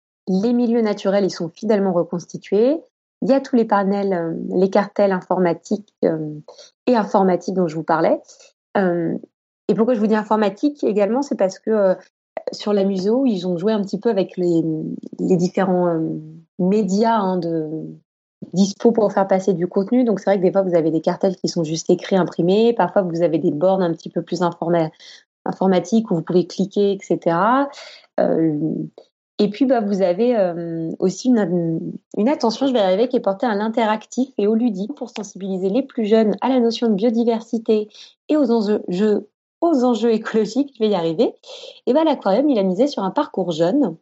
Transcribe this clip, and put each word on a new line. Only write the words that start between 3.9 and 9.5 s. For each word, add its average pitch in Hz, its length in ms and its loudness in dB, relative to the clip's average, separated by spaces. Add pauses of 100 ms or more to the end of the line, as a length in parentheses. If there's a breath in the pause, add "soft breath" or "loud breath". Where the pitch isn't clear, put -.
euh, 165 220 -4 (220)
les 190 140 2
cartels 202 400 0
informatiques, 185 840 -2 (120)
euh, 156 340 -2 (480 loud breath)
et 254 80 4
informatiques 190 640 0
dont 185 100 0
je 156 80 -6
vous 160 80 -6
parlais. 170 380 0 (560 loud breath)
Euh, 175 420 0 (480)